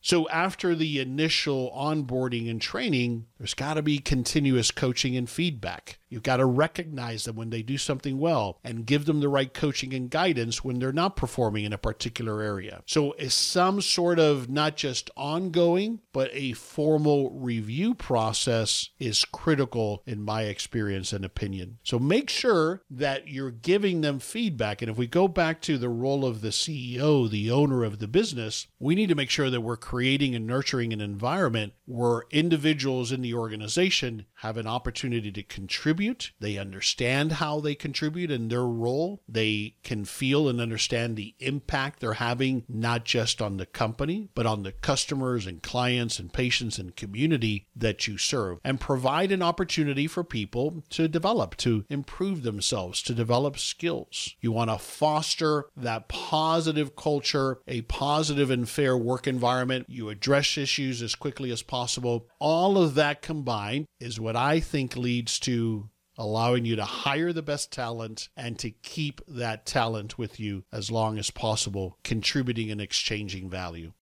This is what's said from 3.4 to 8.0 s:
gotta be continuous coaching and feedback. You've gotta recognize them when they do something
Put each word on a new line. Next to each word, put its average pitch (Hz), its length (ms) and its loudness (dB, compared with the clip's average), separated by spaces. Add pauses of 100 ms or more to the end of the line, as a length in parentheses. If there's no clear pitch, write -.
gotta 151 280 -2
be 147 180 2
continuous 135 720 2
coaching 127 440 0
and 123 140 -2
feedback. 113 720 -4 (100)
You've 117 140 -10
gotta 131 220 4
recognize 131 800 0
them 113 120 -6
when 113 160 -6
they 113 100 -4
do 131 160 -4
something 135 400 -2